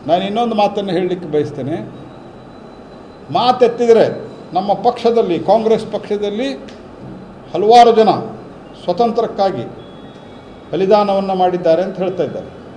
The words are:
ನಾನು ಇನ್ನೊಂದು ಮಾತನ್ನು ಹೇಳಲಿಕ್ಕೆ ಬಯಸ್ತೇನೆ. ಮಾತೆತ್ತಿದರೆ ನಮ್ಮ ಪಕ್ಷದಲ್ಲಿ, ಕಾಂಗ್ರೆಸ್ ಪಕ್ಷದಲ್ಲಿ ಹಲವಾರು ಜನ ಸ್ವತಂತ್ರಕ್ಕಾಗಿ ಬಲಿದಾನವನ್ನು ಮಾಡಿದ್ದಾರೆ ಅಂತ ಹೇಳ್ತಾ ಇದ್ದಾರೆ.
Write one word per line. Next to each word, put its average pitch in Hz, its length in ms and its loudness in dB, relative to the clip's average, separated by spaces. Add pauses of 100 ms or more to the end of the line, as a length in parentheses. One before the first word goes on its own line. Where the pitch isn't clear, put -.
ನಾನು 175 180 0
ಇನ್ನೊಂದು 226 300 -2
ಮಾತನ್ನು 202 380 -2
ಹೇಳಲಿಕ್ಕೆ 180 360 -4
ಬಯಸ್ತೇನೆ. 147 640 -4 (1400)
ಮಾತೆತ್ತಿದರೆ 226 920 4 (280)
ನಮ್ಮ 196 200 0
ಪಕ್ಷದಲ್ಲಿ, 226 640 0
ಕಾಂಗ್ರೆಸ್ 220 480 2
ಪಕ್ಷದಲ್ಲಿ 208 680 -4 (1040)
ಹಲವಾರು 220 420 6
ಜನ 214 120 4 (760)
ಸ್ವತಂತ್ರಕ್ಕಾಗಿ 190 800 -2 (1120)
ಬಲಿದಾನವನ್ನು 196 600 2
ಮಾಡಿದ್ದಾರೆ 175 480 2
ಅಂತ 196 160 -8
ಹೇಳ್ತಾ 175 260 -2
ಇದ್ದಾರೆ. 101 340 -10 (180)